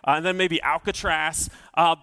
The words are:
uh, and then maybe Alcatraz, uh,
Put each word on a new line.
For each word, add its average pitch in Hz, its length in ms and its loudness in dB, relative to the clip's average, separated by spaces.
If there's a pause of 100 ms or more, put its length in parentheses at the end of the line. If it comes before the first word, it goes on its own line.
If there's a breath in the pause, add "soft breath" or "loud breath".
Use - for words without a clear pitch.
uh, 139 100 4
and 165 80 -2
then 185 140 0
maybe 170 240 0
Alcatraz, 160 880 -2 (240 loud breath)
uh, 165 280 4